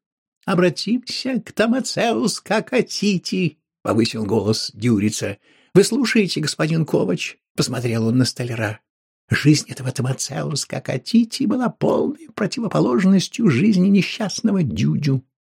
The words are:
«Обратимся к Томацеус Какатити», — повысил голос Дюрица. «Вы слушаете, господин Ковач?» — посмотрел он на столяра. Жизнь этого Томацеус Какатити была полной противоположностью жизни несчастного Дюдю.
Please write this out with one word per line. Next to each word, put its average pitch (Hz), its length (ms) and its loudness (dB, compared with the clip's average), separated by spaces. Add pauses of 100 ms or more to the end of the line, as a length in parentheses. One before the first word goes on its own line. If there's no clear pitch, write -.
(460)
«Обратимся 196 920 0
к - 120 -16
Томацеус 226 880 0
Какатити», — 196 1160 -2 (240)
повысил 110 420 0
голос 107 500 0
Дюрица. 107 640 0 (360)
«Вы 196 100 8
слушаете, 220 560 0
господин 156 460 -2
Ковач?» — - 520 -2 (180)
посмотрел 117 500 -2
он 120 120 2
на 123 60 4
столяра. 110 560 -6 (480)
Жизнь - 400 2
этого 127 240 -8
Томацеус 131 720 -6
Какатити - 800 -2
была 247 220 0
полной - 640 -2
противоположностью 196 1120 2
жизни 180 400 4
несчастного 196 760 0
Дюдю. 135 640 0 (340)